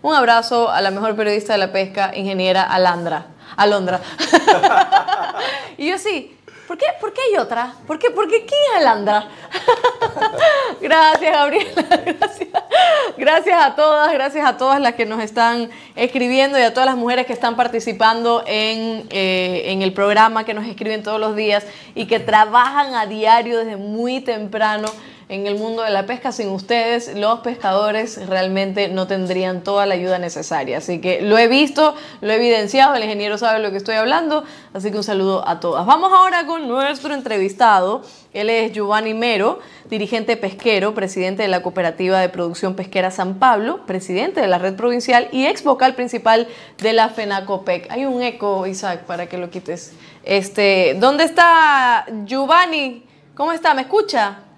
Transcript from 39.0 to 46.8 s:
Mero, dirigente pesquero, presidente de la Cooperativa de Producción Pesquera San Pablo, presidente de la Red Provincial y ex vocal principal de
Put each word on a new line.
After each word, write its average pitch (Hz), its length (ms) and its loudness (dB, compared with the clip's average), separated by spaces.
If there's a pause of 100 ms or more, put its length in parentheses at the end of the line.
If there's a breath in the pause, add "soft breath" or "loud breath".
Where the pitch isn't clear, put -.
Mero, 226 460 0 (280 loud breath)
dirigente 220 480 -4
pesquero, 208 580 -2
presidente 190 480 -4
de 202 60 0
la 180 140 0
Cooperativa 180 580 -2
de 185 80 2
Producción 180 460 -6
Pesquera 185 380 -4
San 190 280 -6
Pablo, 233 460 2
presidente 196 540 -4
de 226 80 2
la 180 100 2
Red 190 160 -4
Provincial 240 560 0
y 262 160 0
ex 381 160 -2
vocal 262 320 2
principal 233 540 0 (300 loud breath)
de 220 140 0